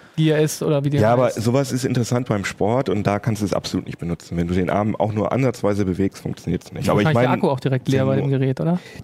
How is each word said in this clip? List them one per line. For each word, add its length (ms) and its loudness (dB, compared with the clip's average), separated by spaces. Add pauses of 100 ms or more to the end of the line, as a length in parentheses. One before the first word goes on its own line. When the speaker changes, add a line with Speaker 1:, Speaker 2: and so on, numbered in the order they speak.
(160)
Speaker 1:
Gear 220 4
S 240 0
oder 220 2
wie 60 0
die 80 2
Speaker 2:
Ja, 180 4
Speaker 1:
heißt. 20 4 (180)
Speaker 2:
aber 60 -4
sowas 300 2
ist 120 -2
interessant 440 0
beim 160 0
Sport 440 0
und 180 -2
da 120 2
kannst 240 -2
du 40 2
es 80 -4
absolut 320 -4
nicht 120 -10
benutzen. 380 -8
Wenn 100 0
du 80 -2
den 160 2
Arm 240 0
auch 180 -2
nur 200 -2
ansatzweise 520 0
bewegst, 380 -2
funktioniert's 500 -6
nicht. 180 -4
Aber 100 4
ich 60 4
Speaker 1:
Wahrscheinlich 80 4
Speaker 2:
mein, 100 4
Speaker 1:
der 80 2
Akku 160 0
auch 100 0
direkt 300 -2
leer 180 2
bei 100 2
dem 80 0
Speaker 2:
sind 60 0
nur 80 0
Speaker 1:
Gerät, 220 -2
oder? 180 0 (260)